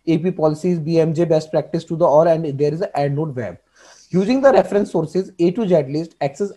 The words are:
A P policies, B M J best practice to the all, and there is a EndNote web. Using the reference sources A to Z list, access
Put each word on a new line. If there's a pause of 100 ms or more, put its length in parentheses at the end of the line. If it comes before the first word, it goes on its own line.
A
P
policies,
B
M
J
best
practice
to
the
all,
and
there
is
a
EndNote
web. (520)
Using
the
reference
sources
A
to
Z
list,
access